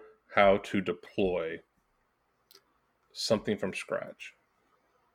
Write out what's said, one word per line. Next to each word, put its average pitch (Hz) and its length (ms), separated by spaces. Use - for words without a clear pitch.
how 101 220
to 101 240
deploy 87 760
something 107 440
from 92 160
scratch. - 600